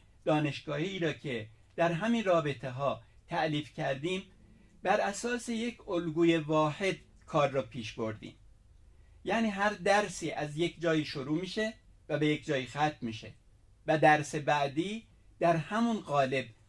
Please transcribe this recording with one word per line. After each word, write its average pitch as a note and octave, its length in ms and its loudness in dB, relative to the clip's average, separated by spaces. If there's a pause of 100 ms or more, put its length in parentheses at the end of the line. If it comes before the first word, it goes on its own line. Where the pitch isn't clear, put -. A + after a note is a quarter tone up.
(260)
دانشگاهی D3+ 720 0
را D#3+ 140 0
که A#2 340 -6 (280)
در E3+ 160 4
همین A3 320 0
رابطه‌ها C#3+ 800 0 (240)
تألیف D#3 460 -2
کردیم، D3+ 500 -4 (600)
بر G3+ 180 2
اساس A#3 480 -4
یک A#3 400 -6
الگوی E3+ 480 2
واحد D#3 580 0 (300)
کار C#3+ 240 2
را C3+ 120 0
پیش A#2 320 -10
بردیم. A2 420 -6 (880)
یعنی A3 260 0
هر G3+ 200 0
درسی F#3+ 600 0
از D3 260 -6
یک E3 240 -2
جایی D#3+ 240 2
شروع D3+ 360 -2
می‌شه G#3+ 320 -4 (360)
و D3 100 0
به D3+ 80 4
یک D3+ 180 0
جایی C3+ 200 -2
ختم D#3 360 0
می‌شه A2 320 -8 (540)
و D#3 100 2
درس D3+ 380 4
بعدی D3 680 -2 (360)
در E3 180 4
همون A3 420 0
قالب C3+ 460 0 (240)